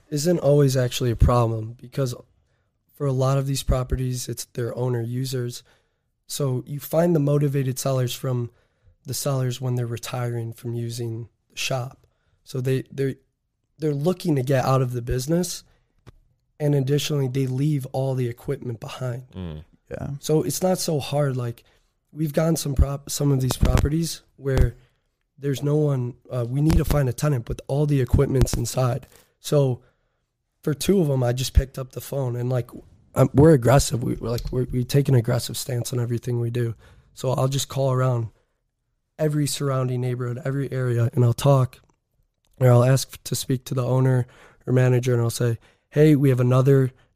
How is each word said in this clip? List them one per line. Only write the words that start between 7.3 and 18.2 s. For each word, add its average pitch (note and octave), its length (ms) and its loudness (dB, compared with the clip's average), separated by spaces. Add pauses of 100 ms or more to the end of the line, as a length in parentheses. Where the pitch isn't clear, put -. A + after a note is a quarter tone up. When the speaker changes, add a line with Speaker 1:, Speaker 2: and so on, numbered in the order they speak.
Speaker 1:
sellers B2+ 380 -2
from B2 340 -4 (560)
the B2+ 80 -8
sellers C3 480 -2
when B2+ 140 -2
they're B2 100 -2
retiring A#2 680 -6
from A#2 220 -10
using A#2 560 -6 (220)
the - 60 -20
shop. - 500 -6 (360)
So - 160 -8
they, C3 320 -2
they're, C3+ 240 -4 (600)
they're D3+ 160 -2
looking D#3+ 420 0
to C3+ 60 2
get C3 240 2
out C3 160 4
of B2 120 -2
the A#2+ 100 -6
business. C3+ 600 -2 (960)
And D3 140 2
additionally, C#3+ 540 0
they C3 180 -2
leave C3+ 480 -2
all C3+ 220 -2
the B2+ 120 -2